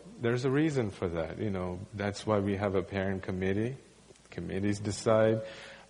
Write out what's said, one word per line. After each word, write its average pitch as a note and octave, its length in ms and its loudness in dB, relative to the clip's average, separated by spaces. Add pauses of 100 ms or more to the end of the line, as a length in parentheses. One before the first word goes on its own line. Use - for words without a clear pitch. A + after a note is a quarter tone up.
(220)
there's B2 220 2
a C3+ 80 2
reason C#3 400 2
for F#2+ 160 -2
that. E2 320 -2
You G#2+ 100 0
know, F2+ 300 -2 (140)
that's G2+ 340 -4
why G#2+ 120 4
we G2+ 180 0
have G2 180 0
a F#2 80 2
parent F#2+ 400 -2
committee. G2 540 0 (540)
Committees F#2+ 480 -2
decide." A2 640 4 (480)